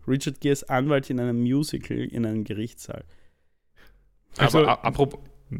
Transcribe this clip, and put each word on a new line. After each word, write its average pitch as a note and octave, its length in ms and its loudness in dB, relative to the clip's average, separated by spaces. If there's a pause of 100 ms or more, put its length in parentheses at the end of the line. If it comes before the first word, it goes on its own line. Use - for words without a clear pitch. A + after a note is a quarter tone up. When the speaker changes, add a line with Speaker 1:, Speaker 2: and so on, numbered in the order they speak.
Speaker 1:
Richard C3+ 340 -2
Gere C#3+ 120 2
als - 160 -4
Anwalt C3+ 420 2
in B2+ 100 -2
einem A#2+ 200 0
Musical C3 580 -2
in A#2+ 280 -4
einem A2 180 -2
Gerichtssaal. - 600 -10 (1300)
Speaker 2:
Also, C3+ 240 4
Speaker 3:
Aber D3 80 6
a-, B2+ 180 2
apropos, C3+ 340 0 (400)